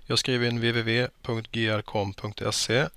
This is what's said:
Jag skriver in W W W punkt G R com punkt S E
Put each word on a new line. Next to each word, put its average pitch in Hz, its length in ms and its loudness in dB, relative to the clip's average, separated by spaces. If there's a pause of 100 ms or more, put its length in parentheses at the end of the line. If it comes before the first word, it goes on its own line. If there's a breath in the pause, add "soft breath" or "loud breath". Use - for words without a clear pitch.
Jag 113 140 0
skriver 120 280 2
in 120 80 0
W 117 160 2
W 117 300 2
W 123 80 -2 (120)
punkt 113 300 -4
G 113 160 0
R 107 140 0
com 98 320 -2
punkt - 280 -8
S - 280 -2
E 139 280 2